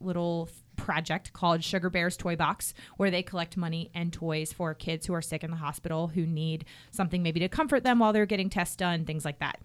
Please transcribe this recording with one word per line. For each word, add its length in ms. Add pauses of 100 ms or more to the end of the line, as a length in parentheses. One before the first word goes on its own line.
little 480 (280)
project 560
called 320
Sugar 260
Bear's 260
Toy 200
Box, 360 (260)
where 120
they 120
collect 340
money 380
and 180
toys 400
for 220
kids 320
who 60
are 100
sick 200
in 80
the 60
hospital 500
who 180
need 400 (280)
something 280
maybe 200
to 80
comfort 340
them 160
while 140
they're 140
getting 220
tests 280
done, 280
things 200
like 160
that. 240